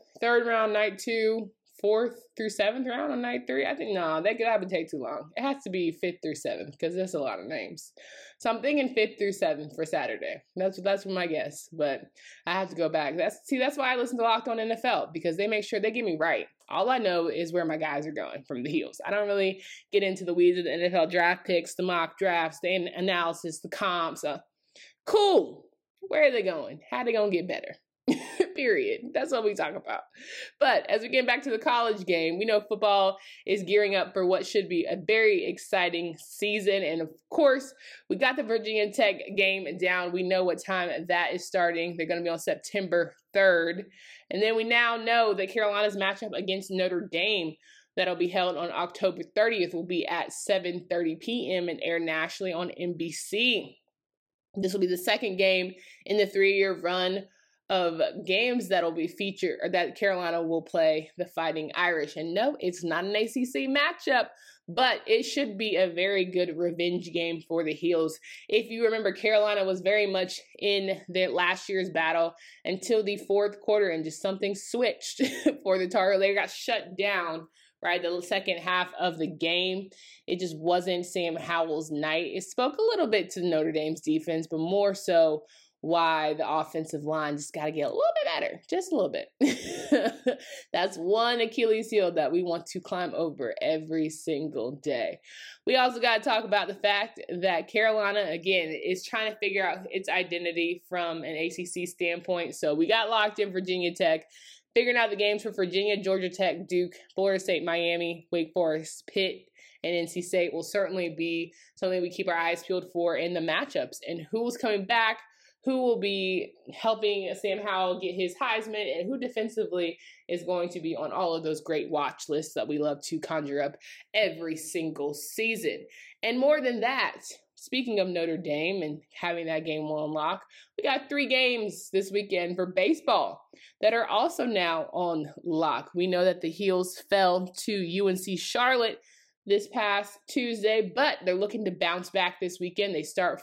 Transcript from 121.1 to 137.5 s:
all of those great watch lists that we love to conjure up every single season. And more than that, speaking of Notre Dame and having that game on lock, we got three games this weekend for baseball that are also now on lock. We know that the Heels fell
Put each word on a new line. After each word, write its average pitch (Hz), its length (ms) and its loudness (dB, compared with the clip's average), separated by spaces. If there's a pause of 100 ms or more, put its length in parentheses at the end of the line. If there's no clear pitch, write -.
all 175 240 0
of 160 80 -4
those 156 180 -4
great 156 300 -4
watch 147 380 -2
lists 156 260 -4
that 117 140 -2
we 147 100 -2
love 147 280 -2
to 160 120 -4
conjure 147 420 -4
up 147 160 -2 (380)
every 165 400 0
single 156 580 -4
season. 220 720 -4 (380)
And 233 160 0
more 294 220 4
than 240 220 -2
that, 240 400 0 (340)
speaking 240 420 -2
of 185 80 2
Notre 165 300 -2
Dame 165 460 -2
and 151 180 -6 (200)
having 170 260 -4
that 160 180 -2
game 156 220 -4
on 151 260 -4
lock, 156 320 -2 (340)
we 427 60 -6
got 277 240 0
three 285 180 0
games 247 640 0
this 190 200 0
weekend 185 420 -2
for 185 120 -2
baseball 185 760 2 (380)
that 214 120 6
are 233 140 2
also 247 380 0
now 175 380 2 (100)
on 165 340 -2 (180)
lock. 156 520 0
We 180 100 2
know 180 180 2
that 180 180 2
the 165 80 -2
Heels 185 600 0
fell 185 420 4 (120)